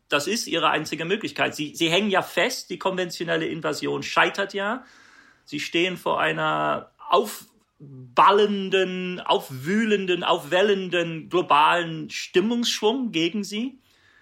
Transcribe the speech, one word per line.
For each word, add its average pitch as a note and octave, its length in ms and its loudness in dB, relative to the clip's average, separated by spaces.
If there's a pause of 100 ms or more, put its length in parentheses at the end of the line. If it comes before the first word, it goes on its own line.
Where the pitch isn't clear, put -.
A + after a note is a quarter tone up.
Das C#3+ 180 0
ist G#3+ 220 -2
ihre D#3 220 0
einzige D#3+ 340 -2
Möglichkeit. E3 500 -2
Sie, D3+ 200 -8
sie D#3+ 140 0
hängen G3 220 2
ja F#3 100 4
fest, F#3 480 -2
die F3 120 -8
konventionelle E3 680 -2
Invasion D3+ 560 -4
scheitert F3+ 520 0
ja. G3+ 300 -4 (600)
Sie D3 160 -10
stehen F3 360 -2
vor E3 240 -2
einer D#3 680 0 (180)
aufballenden, F#3 2000 2
aufwühlenden, F#3 1040 0
aufwellenden E3+ 1080 0
globalen E3 800 2
Stimmungsschwung A#3 1000 0
gegen E3+ 320 -2
sie. G#3+ 340 -8 (440)